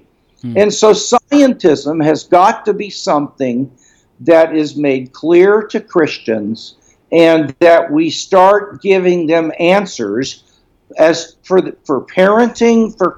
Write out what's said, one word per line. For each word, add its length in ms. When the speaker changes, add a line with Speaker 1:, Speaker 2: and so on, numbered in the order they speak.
Speaker 1:
Hmm. 160
Speaker 2:
And 160
so 200
scientism 1080
has 200
got 420
to 80
be 160
something 800
that 340
is 200
made 380
clear 500
to 160
Christians 960
and 480
that 320
we 180
start 720
giving 460
them 320
answers 840
as 460
for 180
the, 220
for 180
parenting, 960
for 200